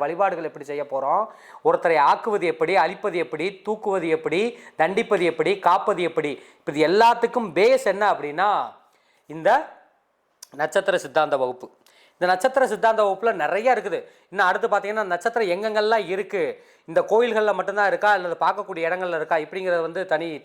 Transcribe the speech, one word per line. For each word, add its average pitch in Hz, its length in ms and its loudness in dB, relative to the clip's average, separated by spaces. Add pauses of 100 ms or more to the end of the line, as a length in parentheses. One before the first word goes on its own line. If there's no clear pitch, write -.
வழிபாடுகள் 170 480 -2
எப்படி 143 200 -16
செய்ய 143 120 -6 (100)
போறோம், 143 320 0 (440)
ஒருத்தரை 165 280 4 (140)
ஆக்குவது 208 420 0
எப்படி, 165 220 0 (100)
அழிப்பது 185 400 -4
எப்படி, 160 220 -6 (220)
தூக்குவது 196 400 -2 (100)
எப்படி, 160 240 -2 (400)
தண்டிப்பது 190 500 0
எப்படி, 165 220 0 (160)
காப்பது 180 400 0
எப்படி, 151 220 -4 (260)
இப்ப - 160 -10
இது 151 160 2
எல்லாத்துக்கும் 233 680 2
பேஸ் 240 360 4
என்ன 208 180 -2
அப்படின்னா 151 380 -2 (840)
இந்த 165 140 2 (1120)
நட்சத்திர 180 360 0
சித்தாந்த 147 440 0
வகுப்பு. 127 240 -6 (500)
இந்த 180 160 -2
நட்சத்திர 254 340 2
சித்தாந்த 214 380 0
வகுப்புல 196 260 0 (120)
நிறைய 202 320 0
இருக்குது. 185 240 -4 (340)
இன்னும் 190 160 0
அடுத்து 196 200 0
பார்த்தீங்கன்னா, 202 440 -2
நட்சத்திரம் 220 420 -2
எங்கெங்கெல்லாம் 214 500 0 (100)
இருக்கு, 190 280 -4 (480)
இந்த 170 100 2 (100)
கோயில்கள்ல 214 480 2
மட்டும்தான் 196 320 0
இருக்கா 202 260 0
அல்லது 180 240 -4
பார்க்கக்கூடிய 190 480 -2
இடங்கள்ல 180 320 -4
இருக்கா, 160 240 -2
இப்படிங்கிறது 180 420 -2
வந்து 165 160 -6 (100)
தனி 160 160 -2 (160)